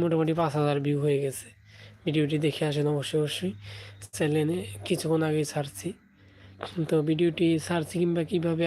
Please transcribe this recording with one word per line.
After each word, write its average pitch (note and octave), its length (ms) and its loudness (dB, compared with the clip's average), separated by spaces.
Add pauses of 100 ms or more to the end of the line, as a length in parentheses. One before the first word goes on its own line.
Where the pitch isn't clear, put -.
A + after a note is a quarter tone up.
মোটামুটি D#3+ 360 2
পাঁচ D#3 200 2
হাজার D3 260 2
ভিউ D3 200 2
হয়ে C#3+ 180 2
গেছে। - 240 -6 (580)
ভিডিওটি D3+ 400 2
দেখে D3 240 0
আসেন D3 240 0
অবশ্যই, D3 280 0
অবশ্যই, D#3+ 300 -2 (640)
চ্যানেলে D#3 420 2 (280)
কিছুক্ষণ D#3+ 440 0
আগেই D3+ 240 0
ছাড়ছি। D3 360 -6 (1000)
তো E3 60 2 (140)
ভিডিওটি E3 380 2 (200)
ছাড়ছি E3+ 340 -2
কিংবা E3+ 280 2
কীভাবে E3 380 0